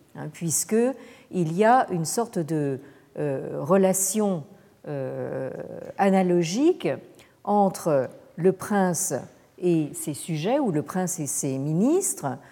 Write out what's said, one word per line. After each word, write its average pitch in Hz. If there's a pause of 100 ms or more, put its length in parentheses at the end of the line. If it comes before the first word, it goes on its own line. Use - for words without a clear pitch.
(160)
hein, 147
puisque 170 (540)
il 165
y 202
a 247
une 170
sorte 220
de, 143 (380)
euh, 147
relation, 190 (440)
euh, 135 (460)
analogique 190 (560)
entre 185 (300)
le 185
prince 185 (480)
et 165
ses 151
sujets, 180
ou 247
le 147
prince 185
et 147
ses 135
ministres, 160 (140)